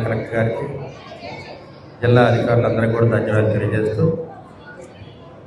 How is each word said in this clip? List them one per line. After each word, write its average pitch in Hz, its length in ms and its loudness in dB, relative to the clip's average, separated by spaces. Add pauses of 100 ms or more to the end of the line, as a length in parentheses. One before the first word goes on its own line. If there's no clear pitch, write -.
కలెక్టర్ 113 300 -4
గారికి, 117 300 0 (1400)
జిల్లా 120 280 6
అధికారులందరికీ 113 680 2
కూడా 113 200 4
ధన్యవాదాలు 107 400 2
తెలియజేస్తూ, 107 500 0 (1400)